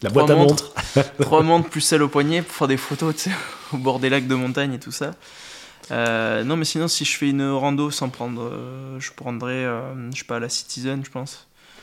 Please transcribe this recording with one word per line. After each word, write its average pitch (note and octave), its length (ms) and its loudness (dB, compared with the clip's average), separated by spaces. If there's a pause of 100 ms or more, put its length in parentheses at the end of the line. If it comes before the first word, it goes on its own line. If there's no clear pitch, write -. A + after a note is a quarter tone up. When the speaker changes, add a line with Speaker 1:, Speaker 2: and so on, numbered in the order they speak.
Speaker 1:
La G#2+ 60 -2
Speaker 2:
trois B2 160 6
Speaker 1:
boîte D3 100 6
à D#3 60 8
Speaker 2:
montres, D3 320 6 (240)
Speaker 1:
montres. C#3 200 4
<laughs> - 40 -2
Speaker 2:
trois D#3 220 6
montres E3 260 4
plus D3+ 140 -4
celle D#3 200 4
au D3 60 4
poignet D3 320 2
pour E3+ 160 -8
faire C#3+ 120 2
des C3+ 100 2
photos, D#3 360 -2
tu - 140 -6
sais, F#3+ 80 -2 (160)
<laughs> - 220 -14
au - 20 -4
bord B2+ 240 0
des C3 80 2
lacs C3 180 2
de C3 80 0
montagne C3 380 0
et B2 60 -6
tout C3 140 -14
ça. C#3+ 180 -6 (800)
Euh, A2+ 540 0
non, C#3+ 120 0
mais D#3+ 80 0
sinon, D#3+ 240 -2
si - 160 -2
je - 140 -2
fais C#3+ 100 0
une C#3 220 0
rando C#3+ 400 0
sans C#3+ 200 -4
prendre, B2 320 -8
euh, B2+ 580 -10
je - 120 -10
prendrais, B2 400 -8
euh, B2+ 600 -6
je C3 80 -8
sais - 40 -12
pas, A#2+ 140 -4
la A#2 100 -4
Citizen, C3+ 560 -6
je - 60 -14
pense. - 380 -12 (340)